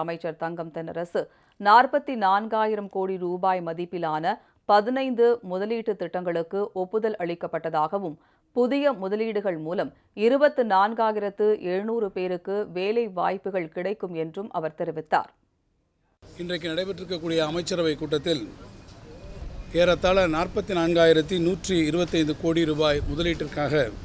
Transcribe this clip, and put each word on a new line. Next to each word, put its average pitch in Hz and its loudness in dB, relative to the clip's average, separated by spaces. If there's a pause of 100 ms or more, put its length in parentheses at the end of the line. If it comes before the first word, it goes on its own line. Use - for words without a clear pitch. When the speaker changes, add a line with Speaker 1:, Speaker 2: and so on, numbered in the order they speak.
Speaker 1:
அமைச்சர் 165 -6
தங்கம் 165 -6
தென்னரசு, 170 -6 (400)
நாற்பத்தி 262 6
நான்காயிரம் 214 0
கோடி 190 -2
ரூபாய் 185 0
மதிப்பிலான 165 -4 (380)
பதினைந்து 233 4 (240)
முதலீட்டு 214 -4
திட்டங்களுக்கு 175 -4 (220)
ஒப்புதல் 220 -2
அளிக்கப்பட்டதாகவும், 165 -2 (400)
புதிய 269 2 (100)
முதலீடுகள் 202 -2
மூலம் 165 -4 (340)
இருபத்து 277 4
நான்காயிரத்து 208 2 (260)
எழுநூறு 214 -2
பேருக்கு 180 -4 (220)
வேலை 220 0 (140)
வாய்ப்புகள் 185 -4
கிடைக்கும் 180 -6
என்றும் 196 -10
அவர் 160 -6
தெரிவித்தார். 160 -2 (1120)
Speaker 2:
இன்றைக்கு 170 -4
நடைபெற்றிருக்கக்கூடிய 170 -2 (100)
அமைச்சரவை 165 0
கூட்டத்தில் 151 0 (1400)
ஏறத்தாழ 180 4 (160)
நாற்பத்தி 190 -2
நான்காயிரத்தி 165 6 (120)
நூற்றி 185 -2 (140)
இருபத்தைந்து 160 0 (100)
கோடி 165 2
ரூபாய் 147 2
முதலீட்டிற்காக 147 0 (160)